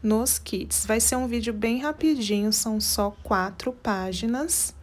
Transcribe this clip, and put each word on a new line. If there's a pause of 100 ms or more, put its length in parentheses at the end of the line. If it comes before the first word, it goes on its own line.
nos
kits.
Vai
ser
um
vídeo
bem
rapidinho,
são
só
quatro
páginas.